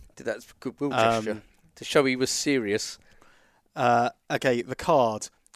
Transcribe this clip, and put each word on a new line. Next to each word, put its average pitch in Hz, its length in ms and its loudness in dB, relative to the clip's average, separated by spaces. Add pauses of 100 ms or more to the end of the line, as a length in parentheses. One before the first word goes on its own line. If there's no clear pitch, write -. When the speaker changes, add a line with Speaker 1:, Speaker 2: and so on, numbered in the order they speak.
(160)
Speaker 1:
Did 135 100 -16
that 113 180 -6 (140)
goodwill 139 340 -6
Speaker 2:
Um, 113 320 2
Speaker 1:
gesture 107 180 -6 (340)
to - 80 -16
show 147 220 4
he 131 100 0
was 127 140 0
serious. 110 680 -2 (800)
Speaker 2:
Uh, 120 340 2 (200)
okay, 127 320 0
the 127 120 -8
card. 117 540 0 (280)